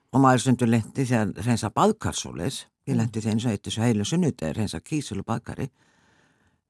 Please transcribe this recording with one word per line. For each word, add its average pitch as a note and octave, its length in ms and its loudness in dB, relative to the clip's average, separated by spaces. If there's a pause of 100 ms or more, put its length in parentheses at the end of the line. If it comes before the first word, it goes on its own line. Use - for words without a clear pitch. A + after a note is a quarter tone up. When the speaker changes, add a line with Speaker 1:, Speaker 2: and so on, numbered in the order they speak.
(120)
Speaker 1:
Og B2 80 4
maður B2+ 180 8
er A#2 60 -2
stundum B2 260 4
lenti A#2 380 0
því B2 100 2
að G#2 240 -2
hreinsa A2+ 320 -2
baðkar F3+ 400 2
svoleiðis. - 540 -8 (120)
Ég C3+ 160 -2
Speaker 2:
Mm. - 20 2
Speaker 1:
lenti A2 240 -2
því A2 80 -2
eins G#2+ 160 0
og A#2+ 60 2
eitt G2+ 100 -4
þessu - 180 -4
heilu A2 240 2
sunnudegi, D3+ 480 -2
hreinsa E2 300 -4
kísil C#3 380 -6
og F#2+ 60 -12
baðkari. B2+ 420 -6 (1000)